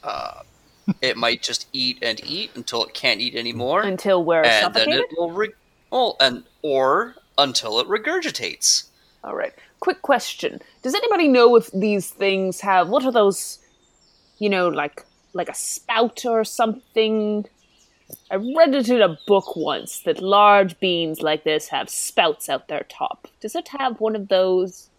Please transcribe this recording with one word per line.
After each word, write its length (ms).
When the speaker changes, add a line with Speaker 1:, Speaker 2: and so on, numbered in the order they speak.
Speaker 1:
Uh, 400
it 140
might 260
just 300
eat 280
and 240
eat 300
until 300
it 100
can't 260
eat 140
anymore. 480
Speaker 2:
Until 420
we're 180
Speaker 1:
And 320
then 100
Speaker 2:
suffocated? 160
Speaker 1:
it 180
will 140
re-, 200
well, 300
and, 240
or 540
until 420
it 80
regurgitates. 960
Speaker 2:
All 100
right. 180
Quick 220
question. 580
Does 120
anybody 340
know 280
if 160
these 380
things 500
have, 280
what 160
are 80
those, 460
you 100
know, 200
like, 360
like 160
a 60
spout 680
or 200
something? 1000
I 60
read 380
it 140
in 140
a 240
book 300
once 440
that 220
large 560
beings 420
like 220
this 260
have 220
spouts 580
out 200
their 200
top. 380
Does 160
it 200
have 240
one 140
of 140
those? 600